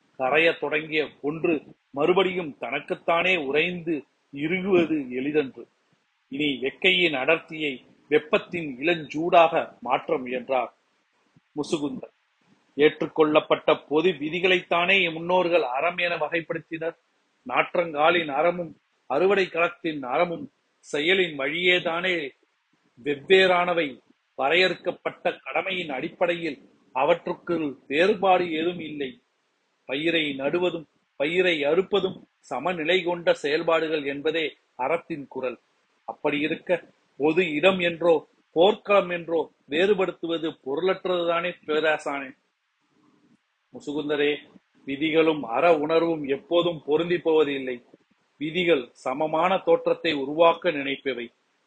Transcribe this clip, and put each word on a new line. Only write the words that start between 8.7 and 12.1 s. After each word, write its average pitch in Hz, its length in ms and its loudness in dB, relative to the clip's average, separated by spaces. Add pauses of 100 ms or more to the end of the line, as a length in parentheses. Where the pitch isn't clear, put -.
இளஞ்சூடாக 165 1000 2
மாற்ற 139 380 -2
முயன்றார் 123 560 -4 (840)
முசுகுந்தர். 143 560 -6 (640)